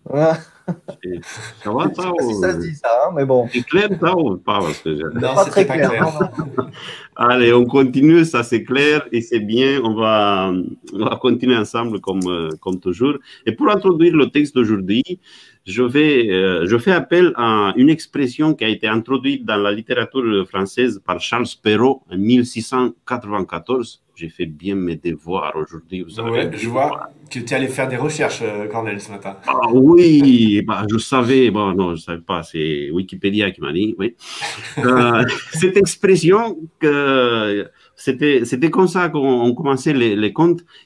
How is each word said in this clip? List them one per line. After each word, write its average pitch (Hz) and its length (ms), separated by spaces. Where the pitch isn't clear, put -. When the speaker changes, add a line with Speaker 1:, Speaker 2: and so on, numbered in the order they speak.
Speaker 1:
Ouais. 151 280
Speaker 2:
c'est, 90 180
ça 104 100
va, 143 120
Speaker 1:
Je 156 40
sais 151 140
Speaker 2:
ça, 180 80
Speaker 1:
pas 175 100
si 117 140
Speaker 2:
ou 101 60
Speaker 1:
ça 180 140
se 165 40
dit, 165 160
ça, 135 140
hein, 135 260
mais 139 120
bon. 127 260
Speaker 2:
C'est 123 140
clair, 202 240
ça, 175 160
ou 117 220
pas, 101 220
parce 78 180
que 78 180
je 76 60
Speaker 3:
Non, 123 320
Speaker 1:
Pas 196 100
Speaker 3:
c'était - 60
Speaker 1:
très 196 160
Speaker 3:
pas - 80
Speaker 1:
clair, 147 160
Speaker 3:
clair. 156 480
Speaker 1:
non, 160 60
non. - 140
Speaker 2:
<laughs> - 240
Allez, 120 360
on 120 140
continue, 135 580
ça 131 180
c'est 113 220
clair 147 480
et 117 80
c'est 117 200
bien. 127 440
On 113 100
va, 104 580
on 101 120
va 120 120
continuer 123 400
ensemble 110 440
comme, 92 260
euh, 85 220
comme 92 200
toujours. 120 380
Et 110 60
pour 262 180
introduire 175 460
le 127 140
texte 147 240
d'aujourd'hui, 107 500
je 101 180
vais, 131 480
euh, 92 360
je 110 100
fais 151 160
appel 170 440
à 107 400
une 131 140
expression 151 640
qui 131 100
a 110 40
été 107 200
introduite 127 560
dans 110 120
la 101 140
littérature 113 800
française 101 560
par 87 160
Charles 117 260
Perrault 113 480
en 90 60
mille 117 300
six 113 160
cent 127 300
quatre-vingt-quatorze. 107 920
J'ai 82 120
fait 85 180
bien 82 300
mes 87 180
devoirs 78 640
aujourd'hui, 80 460
vous 82 80
savez. 113 200
Speaker 3:
Ouais, 117 240
je 113 140
vois 131 420
que 123 120
tu - 0
es 117 140
allé 131 120
faire 131 220
des 127 80
recherches, 139 460
euh, 104 260
Cornel, 107 320
ce 104 100
matin. 98 340
Speaker 2:
Ah 120 280
oui, 135 920
bah, 101 260
je 113 100
savais, 127 520
bon, 98 220
non, 87 240
je 80 60
savais 85 180
pas, 87 240
c'est 78 480
Wikipédia 98 580
qui 87 100
m'a 73 120
dit, 104 260
oui. 104 160
Euh, 123 460
<laughs> - 140
cette 185 240
expression, 190 800
que 123 880
c'était, 135 480
c'était 139 260
comme 185 160
ça 175 220
qu'on, 135 340
on 123 100
commençait 139 400
les, 117 220
les 104 180
contes. 170 280